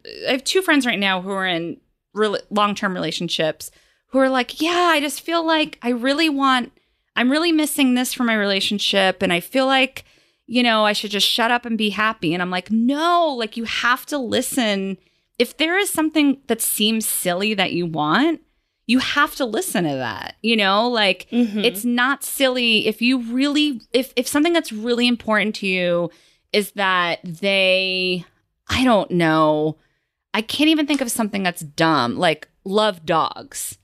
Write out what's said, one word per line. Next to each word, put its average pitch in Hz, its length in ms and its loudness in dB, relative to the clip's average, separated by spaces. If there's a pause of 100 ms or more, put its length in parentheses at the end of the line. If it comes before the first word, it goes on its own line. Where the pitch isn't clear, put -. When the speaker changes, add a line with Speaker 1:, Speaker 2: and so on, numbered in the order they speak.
(260)
Speaker 1:
I - 60 0
have 262 140 -2
two 381 160 0
friends 311 240 2
right 226 120 -2
now 190 240 0
who 190 100 -8
are 190 140 -2
in 170 360 -4 (340)
rela-, 208 340 0
long-term 208 440 0
relationships 165 760 -4 (380)
who 262 120 0
are 262 100 4
like, 254 320 -2
Yeah, 330 100 0 (220)
I 294 80 2
just 285 180 -4
feel 330 260 -2
like 311 360 0
I 240 80 -2
really 269 400 0
want, 269 420 0 (440)
I'm 240 140 2
really 320 220 2
missing 285 440 2
this 247 180 -2
from 240 140 0
my 226 60 2
relationship, 196 880 0
and 180 120 2
I 170 80 0
feel 262 240 0
like 262 400 0 (440)
you 240 140 2
know, 220 220 4
I 208 80 2
should 208 180 -6
just 196 160 0
shut 233 240 0
up 240 140 0
and 226 120 -2
be 214 140 0
happy. 208 420 -2
And 180 80 -2
I'm 180 80 -4
like, 185 220 -6
No, 302 560 2 (100)
like, 220 180 -6
you 226 100 -8
have 240 420 -2
to 294 100 -4
listen. 208 800 -2 (400)
If 240 200 -2
there 330 200 0
is 392 120 0
something 311 580 2
that 226 140 -2
seems 220 460 -2
silly 190 460 -2
that 190 180 -2
you 175 140 -2
want, 165 560 0 (460)
you 247 120 2
have 294 360 -2
to 285 100 -2
listen 214 400 -2
to 143 100 -2
that, 117 460 -8
you 226 160 0
know? 208 320 2
Like, 208 420 0
Speaker 2:
Mm-hmm. 226 280 0
Speaker 1:
it's 208 260 -2
not 247 380 0
silly 247 640 0
if 220 140 -2
you 254 180 2 (120)
really, 285 500 0 (120)
if, 254 220 -2
if 247 120 -2
something 302 240 2
that's 320 220 -2
really 233 340 0
important 214 480 0
to 196 120 -6
you 175 420 0 (420)
is 202 200 0
that 185 520 0
they, 185 1000 0 (420)
I 254 160 0
don't 226 280 4
know, 156 680 2 (560)
I 214 80 0
can't 294 300 0
even 302 160 2
think 294 140 0
of 233 100 -4
something 202 320 -2
that's 175 180 -4
dumb, 147 560 0
like, 156 300 0 (180)
love 196 400 0
dogs - 800 -4